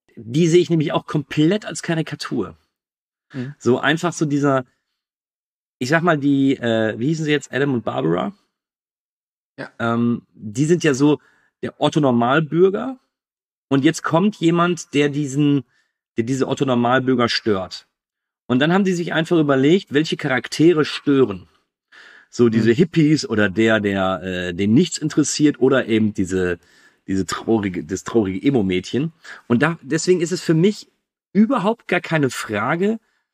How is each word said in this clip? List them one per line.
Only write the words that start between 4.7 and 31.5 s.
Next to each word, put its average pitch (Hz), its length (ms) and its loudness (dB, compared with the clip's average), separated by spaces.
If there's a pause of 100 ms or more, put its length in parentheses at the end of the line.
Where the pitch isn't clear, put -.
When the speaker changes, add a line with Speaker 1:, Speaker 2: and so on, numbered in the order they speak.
Speaker 1:
ich 123 100 -6
sag 160 140 2
mal, 165 160 2
die, 139 380 2
äh, 113 420 0
wie 117 80 -2
hießen 160 180 -2
sie 147 80 -2
jetzt, 147 200 -4
Adam 135 220 0
und 113 100 -4
Barbara? 147 480 -2 (1300)
Speaker 2:
Ja. - 200 -14
Speaker 1:
Ähm, 117 440 0 (120)
die 110 300 -4
sind 165 200 2
ja 151 100 4
so 143 260 2 (420)
der - 180 -10
Otto-Normalbürger 151 1160 0 (720)
und 135 160 0
jetzt 160 180 2
kommt 196 340 0
jemand, 170 580 0
der 143 140 2
diesen, 143 560 0 (520)
der 117 80 0
diese 127 240 -2
Otto-Normalbürger 127 800 0
stört. 95 580 -4 (600)
Und 123 120 0
dann 151 140 2
haben 196 120 2
die 185 100 0
sich 170 180 -6
einfach 165 260 0
überlegt, 143 560 2
welche 156 220 0
Charaktere 151 680 0
stören. 120 640 0 (840)
So 120 180 4
diese 117 220 2
Speaker 2:
Mhm. 113 40 6
Speaker 1:
Hippies 156 540 2
oder 104 200 0
der, 110 320 2
der, 95 420 -2
äh, 90 320 -6
den 101 200 0
nichts 165 240 2
interessiert 151 640 0
oder 127 260 2
eben 107 280 0
diese, 90 440 -2 (480)
diese 95 200 -2
traurige, 98 580 -4
das 90 200 -8
traurige 95 420 -2
Emo-Mädchen. 117 640 -2 (340)
Und 120 160 0
da, 165 200 -2
deswegen 160 380 -2
ist 170 120 -4
es 175 80 -6
für - 140 0
mich 185 340 0 (440)
überhaupt 214 560 0